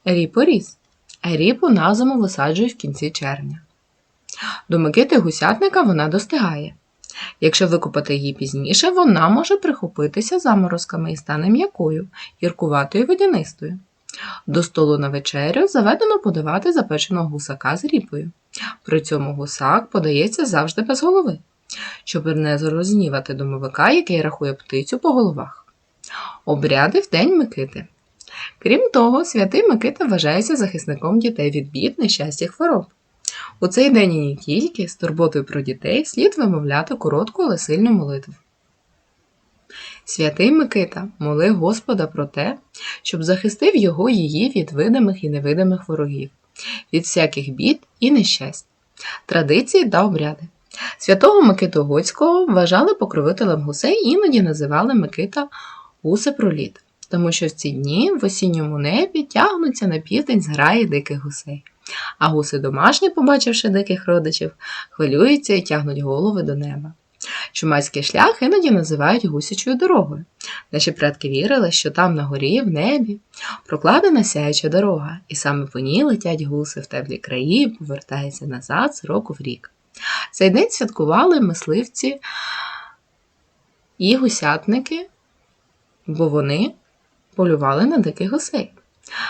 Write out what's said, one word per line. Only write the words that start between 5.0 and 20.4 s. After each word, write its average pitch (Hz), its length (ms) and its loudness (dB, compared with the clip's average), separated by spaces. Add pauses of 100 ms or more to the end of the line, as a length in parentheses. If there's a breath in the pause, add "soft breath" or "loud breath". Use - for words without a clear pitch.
Гусятника 220 640 2
вона 160 260 2
достигає. 160 640 -2 (680 loud breath)
Якщо 160 280 4
викопати 151 460 -2
її 139 180 -4
пізніше, 139 580 0
вона 226 380 4
може 330 280 2
прихопитися 220 840 -2
заморозками 175 760 0
і 156 40 -8
стане 151 340 -2
м'якою, 190 580 0 (340 loud breath)
гіркуватою, 170 640 0
водянистою. 240 720 -2 (680 loud breath)
До 156 160 0
столу 151 360 2
на 143 100 -2
вечерю 147 600 0
заведено 370 500 2
подавати 170 540 0
запеченого 170 560 -2
гусака 147 480 -4
з 185 80 -8
ріпою. 170 460 -2 (520 loud breath)
При 156 180 0
цьому 143 340 -4
гусак 143 560 -2
подається 175 560 0